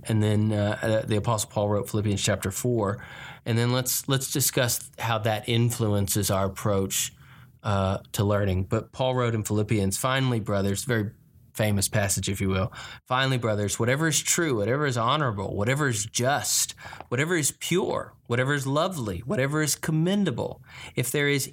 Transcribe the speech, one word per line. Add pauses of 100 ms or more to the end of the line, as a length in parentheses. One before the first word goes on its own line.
And
then,
uh,
uh,
the
Apostle
Paul
wrote
Philippians
chapter
four. (420)
And
then
let's,
let's
discuss
how
that
influences
our
approach, (500)
uh, (140)
to
learning.
But
Paul
wrote
in
Philippians,
"Finally,
brothers,"
very (440)
famous
passage,
if
you
will. (340)
"Finally,
brothers,
whatever
is
true,
whatever
is
honorable,
whatever
is
just, (340)
whatever
is
pure, (120)
whatever
is
lovely,
whatever
is
commendable, (320)
if
there
is